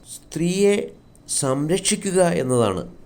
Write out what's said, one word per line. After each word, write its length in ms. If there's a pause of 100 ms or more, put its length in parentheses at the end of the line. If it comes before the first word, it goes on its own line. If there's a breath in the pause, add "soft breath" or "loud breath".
(140)
സ്ത്രീയെ 760 (380)
സംരക്ഷിക്കുക 960
എന്നതാണ്, 680 (180)